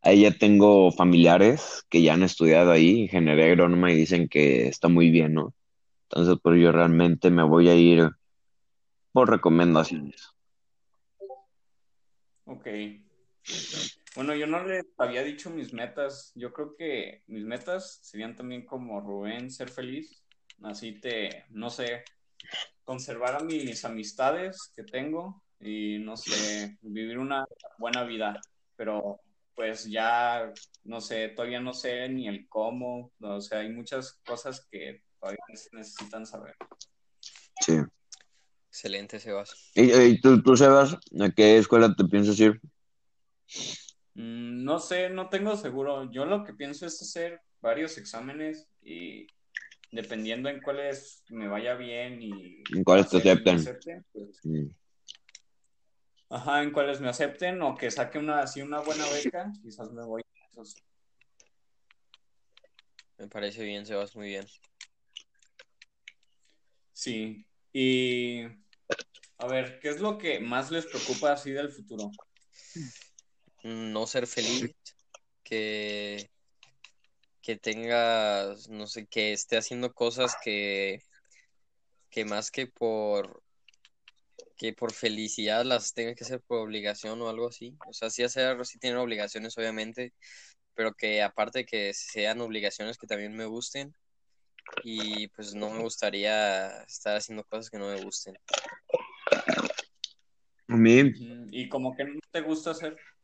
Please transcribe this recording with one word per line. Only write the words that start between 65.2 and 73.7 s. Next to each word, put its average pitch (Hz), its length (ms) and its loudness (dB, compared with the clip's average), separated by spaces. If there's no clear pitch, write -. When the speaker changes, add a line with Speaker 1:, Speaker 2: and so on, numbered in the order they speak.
Speaker 2:
Sí, 110 540 -12
y 127 720 -2
a 123 100 -10
ver, 131 320 -6
¿qué 147 80 -10
es 147 140 -8
lo 208 160 -6
que 147 240 -8
más 123 280 -6
les 165 160 -8
preocupa - 460 -6
así 143 200 -6
del 143 200 -8
futuro? 107 400 -14
Speaker 3:
No 113 420 -8